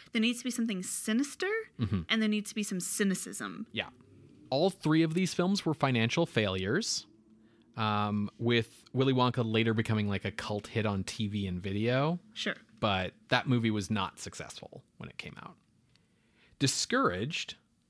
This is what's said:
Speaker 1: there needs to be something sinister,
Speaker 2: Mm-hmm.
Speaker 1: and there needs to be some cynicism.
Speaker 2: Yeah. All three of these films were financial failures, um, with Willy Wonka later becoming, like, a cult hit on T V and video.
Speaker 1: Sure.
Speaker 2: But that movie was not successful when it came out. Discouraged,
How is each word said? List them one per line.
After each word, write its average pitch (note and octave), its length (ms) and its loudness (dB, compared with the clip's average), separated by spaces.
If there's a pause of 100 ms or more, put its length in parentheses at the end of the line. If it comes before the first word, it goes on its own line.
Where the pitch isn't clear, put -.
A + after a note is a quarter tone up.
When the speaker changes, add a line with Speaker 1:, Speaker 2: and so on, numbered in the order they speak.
(120)
Speaker 1:
there A3+ 100 0
needs A#3 180 2
to - 40 -10
be B3+ 80 -4
something A3 320 -2
sinister, C#4 680 -2 (300)
Speaker 2:
Mm-hmm. F#2+ 300 0
Speaker 1:
and A3 120 2
there G#3+ 80 2
needs G#3+ 200 -2
to - 60 -8
be G#3 80 -4
some F#3+ 160 -4
cynicism. F3+ 920 -2
Speaker 2:
Yeah. G#2+ 180 -4 (600)
All D#3 200 4
three D#3+ 340 2
of D#3+ 100 0
these F3+ 200 0
films F#3+ 320 2
were D#3+ 80 2
financial C3 520 2
failures, G2+ 800 0 (720)
um, G#2 600 0
with A#2 540 0
Willy C3 220 2
Wonka B2 360 2
later A2+ 240 4
becoming, G#2+ 360 2
like, G2 160 -2
a G2+ 60 -2
cult - 360 -6
hit A2 180 -2
on G2 200 0
T - 220 -4
V G2+ 200 -2
and F2+ 140 -4
video. B2 580 0 (140)
Speaker 1:
Sure. - 220 -4 (240)
Speaker 2:
But F#2+ 340 0 (160)
that B2 180 2
movie A#2 240 4
was G#2 180 -2
not G2 300 -2
successful - 640 -14 (140)
when - 120 -14
it - 80 -20
came - 200 -12
out. - 180 -16 (1040)
Discouraged, C3+ 960 0 (340)